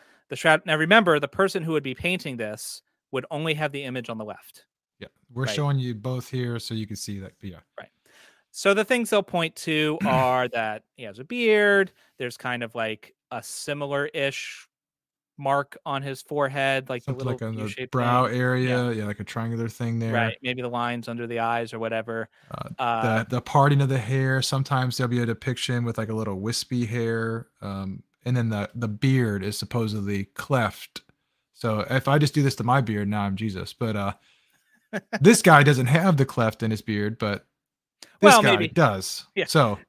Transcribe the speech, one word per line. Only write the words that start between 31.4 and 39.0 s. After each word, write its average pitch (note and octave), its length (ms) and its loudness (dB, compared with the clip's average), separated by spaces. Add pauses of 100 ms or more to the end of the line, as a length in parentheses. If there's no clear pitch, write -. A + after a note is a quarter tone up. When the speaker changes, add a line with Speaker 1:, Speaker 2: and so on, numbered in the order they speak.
Speaker 2:
So G#2+ 360 -2
if B2+ 180 0
I C#3+ 100 4
just D3+ 160 2
do D3+ 80 2
this C3+ 140 2
to A#2 80 -6
my B2 160 4
beard, G#2 300 -2
now G#2 140 -2
I'm G2 120 -2
Jesus. F#2+ 380 -6
But, A2 240 -4
uh, G2+ 160 -2 (800)
Speaker 1:
<laughs> G#3 260 -8
Speaker 2:
this F#3+ 220 8
guy D3+ 220 10
doesn't C3 240 4
have E3 280 4
the C3+ 100 4
cleft A2+ 380 -2
in A2 80 0
his G#2+ 100 -2
beard, G#2+ 380 -2
but G2+ 260 -4 (560)
this - 320 6
Speaker 1:
Well, A3 100 10
Speaker 2:
guy - 80 4
Speaker 1:
maybe. A2 180 2
Speaker 2:
does. A2 560 0 (100)